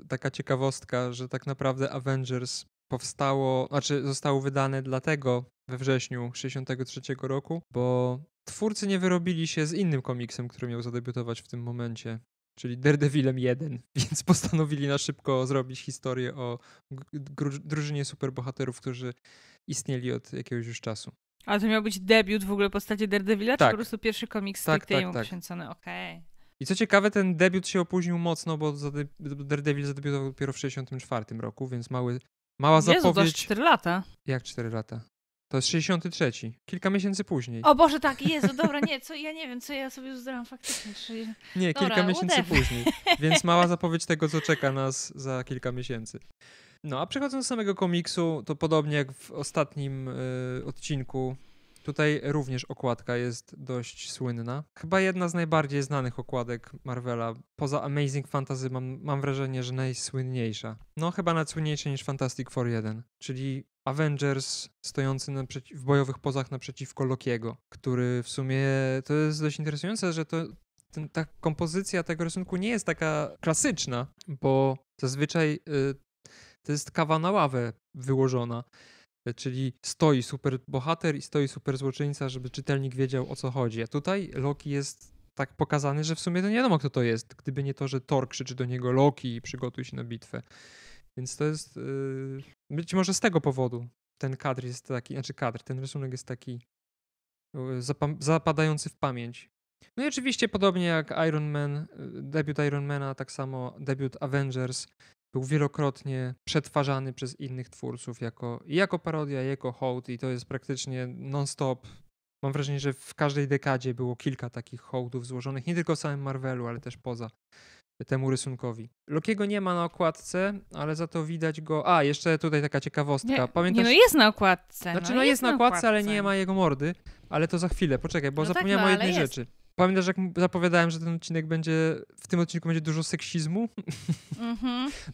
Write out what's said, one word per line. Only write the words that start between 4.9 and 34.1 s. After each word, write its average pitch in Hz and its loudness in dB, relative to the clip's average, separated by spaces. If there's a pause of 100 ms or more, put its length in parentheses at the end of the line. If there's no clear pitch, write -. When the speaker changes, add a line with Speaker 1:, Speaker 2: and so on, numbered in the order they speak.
Speaker 1:
we 127 -8
wrześniu 127 0
sześćdziesiątego 131 -6
trzeciego 131 -8
roku, 139 -4 (100)
bo 123 2 (300)
twórcy 208 -2
nie 196 2
wyrobili 175 2
się 151 0
z 160 -4
innym 160 2
komiksem, 120 -4
który 123 -8
miał 120 -4
zadebiutować 120 -4
w - -20
tym 120 -8
momencie, 117 -6 (400)
czyli 123 -6
Daredevilem 143 4
jeden, 127 0
<laughs> - -10
więc - 0
postanowili 151 2
na 143 2
szybko 131 0
zrobić 131 -2
historię 127 -6
o 123 -6 (320)
g-, 139 -12
gru-, 139 -6
drużynie 147 -2
superbohaterów, 131 -6
którzy 123 -8 (540)
istnieli 127 -4
od 120 -6
jakiegoś 123 -6
już 117 -10
czasu. - -8 (340)
Speaker 2:
Ale 208 2
to 220 0
miał 220 2
być 196 -4
debiut 208 6
w 196 -2
ogóle 202 2
postaci 202 -2
Daredevila, 208 2
czy 285 2
Speaker 1:
Tak. 131 8
Speaker 2:
po 220 2
prostu 220 -6
pierwszy 226 -2
komiks 196 -6
Speaker 1:
Tak, 156 4
Speaker 2:
stricte 202 -2
Speaker 1:
tak, 180 4
Speaker 2:
jemu 180 -2
Speaker 1:
tak. 117 -2
Speaker 2:
poświęcony? 175 -10
Okej. 175 -12 (380)
Speaker 1:
I 131 -6
co 190 2
ciekawe, 202 6
ten 185 2
debiut 185 4
się 190 0
opóźnił 175 0
mocno, 165 0
bo 151 0
zade-, 143 -4 (140)
Daredevil 143 -2
zadebiutował 139 -2
dopiero 135 -4
w - -8
sześćdziesiątym 131 -6
czwartym 113 -6
roku, 113 -6
więc 120 -6
mały, 123 -2 (400)
mała 156 10
Speaker 2:
Jezu, 160 8
to - 8
aż 349 4
Speaker 1:
zapowiedź. 170 6 (100)
Speaker 2:
cztery 220 0
lata. 190 4 (240)